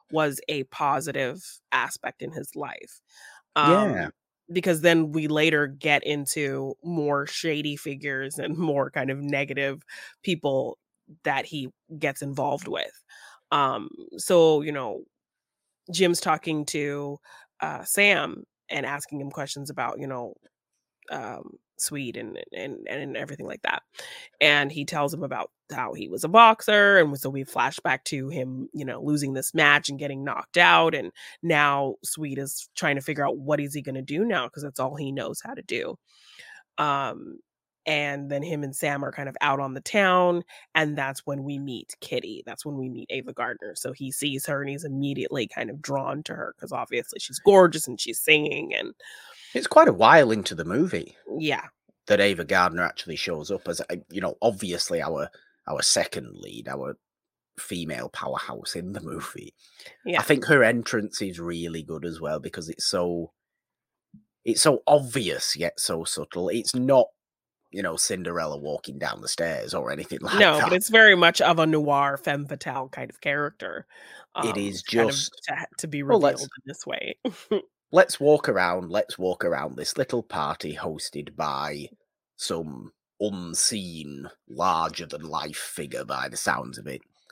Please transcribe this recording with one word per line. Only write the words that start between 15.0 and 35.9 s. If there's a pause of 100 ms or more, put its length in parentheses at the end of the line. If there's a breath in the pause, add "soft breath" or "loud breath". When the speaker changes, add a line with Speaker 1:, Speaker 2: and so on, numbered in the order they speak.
Speaker 1:
Jim's
talking
to, (440 loud breath)
uh,
Sam (260)
and
asking
him
questions
about,
you
know, (760)
um, (200)
Swede
and, (140)
and,
and
everything
like
that. (580 loud breath)
And
he
tells
him
about (200)
how
he
was
a
boxer.
And
so
we
flash
back
to
him,
you
know,
losing
this
match
and
getting
knocked
out.
And (320 loud breath)
now
Swede
is
trying
to
figure
out
what
is
he
gonna
do
now,
'cause
that's
all
he
knows
how
to
do. (800 loud breath)